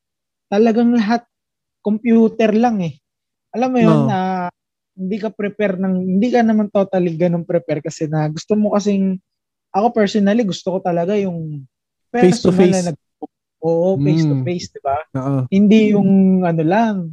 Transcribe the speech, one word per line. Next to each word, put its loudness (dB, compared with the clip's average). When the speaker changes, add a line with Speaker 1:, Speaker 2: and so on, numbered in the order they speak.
Speaker 1:
talagang 2
lahat, 0
computer 2
lang 0
eh. -8
Alam -2
mo -2
yun, 6
Speaker 2:
No. 2
Speaker 1:
na -2
hindi -6
ka -6
prepare -4
ng, -2
hindi 2
ka 2
naman 2
totally -2
ganun 0
prepare -4
kasi -8
na -2
gusto -6
mo 0
kasing, -2
ako 0
personally, 0
gusto -6
ko -4
talaga -2
yung -6
Speaker 2:
Face 2
to -2
Speaker 1:
personal 2
Speaker 2:
face. 4
Speaker 1:
na 0
nag-, -10
oo, 0
face 2
to 0
Speaker 2:
Mm. -2
Speaker 1:
face, -6
di -20
ba? -4
Speaker 2:
Oo. -4
Speaker 1:
Hindi 4
yung 2
ano 0
lang, 0